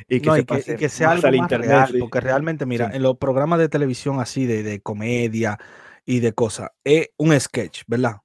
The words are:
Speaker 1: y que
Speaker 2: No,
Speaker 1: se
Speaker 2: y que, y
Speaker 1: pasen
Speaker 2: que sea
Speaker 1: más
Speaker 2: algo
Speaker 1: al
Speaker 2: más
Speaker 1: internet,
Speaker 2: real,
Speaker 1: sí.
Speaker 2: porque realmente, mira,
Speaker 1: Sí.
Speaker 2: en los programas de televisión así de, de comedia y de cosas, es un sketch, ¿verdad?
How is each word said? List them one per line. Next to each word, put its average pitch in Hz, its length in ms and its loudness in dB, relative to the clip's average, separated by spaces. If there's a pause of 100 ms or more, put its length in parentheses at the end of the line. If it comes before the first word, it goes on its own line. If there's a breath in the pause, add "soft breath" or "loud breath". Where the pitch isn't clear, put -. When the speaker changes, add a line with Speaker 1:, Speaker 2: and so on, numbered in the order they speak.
Speaker 1:
y 127 120 0
que 147 60 -4
Speaker 2:
No, 156 80 4
Speaker 1:
se 147 60 4
Speaker 2:
y 127 40 -2
que, 123 100 -2
y - 40 2
Speaker 1:
pasen - 180 -4
Speaker 2:
que 151 120 -2
sea 160 220 0
Speaker 1:
más 170 80 4
Speaker 2:
algo 156 100 2
Speaker 1:
al 131 80 4
Speaker 2:
más 123 80 2
Speaker 1:
internet, 113 260 -2
Speaker 2:
real, 135 220 6
Speaker 1:
sí. 123 60 0
Speaker 2:
porque 120 220 -2
realmente, 143 460 -2
mira, 117 240 -2
Speaker 1:
Sí. 131 60 -8
Speaker 2:
en 135 80 -2
los 131 140 2
programas 143 420 0
de 160 80 2
televisión 139 500 -2
así 131 280 -4
de, 110 180 -2
de 104 160 -6
comedia 110 800 -2 (440 loud breath)
y 127 160 -2
de 113 140 2
cosas, 110 360 -4 (120)
es 151 340 2
un 151 220 4
sketch, - 480 -6
¿verdad? 117 380 -2